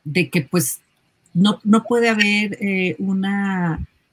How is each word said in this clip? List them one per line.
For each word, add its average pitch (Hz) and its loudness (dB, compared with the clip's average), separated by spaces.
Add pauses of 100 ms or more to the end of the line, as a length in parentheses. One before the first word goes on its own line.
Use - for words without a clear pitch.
de 151 -2
que, 175 0
pues, 139 -4 (520)
no, 196 2
no 220 4
puede 233 2
haber, 208 0
eh, 185 0
una 190 -2 (240)